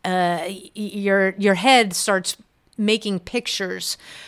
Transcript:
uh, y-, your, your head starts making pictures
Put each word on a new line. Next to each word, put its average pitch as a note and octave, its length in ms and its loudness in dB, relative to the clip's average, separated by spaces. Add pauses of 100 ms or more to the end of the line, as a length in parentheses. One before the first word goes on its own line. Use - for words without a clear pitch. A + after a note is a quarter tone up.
uh, F3 420 0
y-, F#3+ 280 -12
your, G3 640 0
your G3 160 4
head A3+ 400 4
starts - 420 -2 (420)
making G#3 420 0
pictures F#3 800 -6 (300)